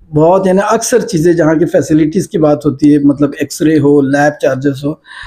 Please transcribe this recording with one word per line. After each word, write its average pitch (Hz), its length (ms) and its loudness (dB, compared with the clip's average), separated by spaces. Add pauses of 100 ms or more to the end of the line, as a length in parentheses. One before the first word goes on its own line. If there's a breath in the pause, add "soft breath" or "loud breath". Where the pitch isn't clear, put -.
(140)
बहुत, 175 340 2
यानी 190 140 2
अक्सर 226 400 -2
चीज़ें 170 340 0
जहाँ 160 240 0
की 170 60 2
facilities 156 640 0
की - 100 -8
बात 147 280 0
होती 147 260 2
है, 147 120 2
मतलब 143 380 0
एक्सरे 156 360 -2
हो, 143 240 4
lab 143 320 0
charges 139 520 -4
हो, 156 160 -8 (260 loud breath)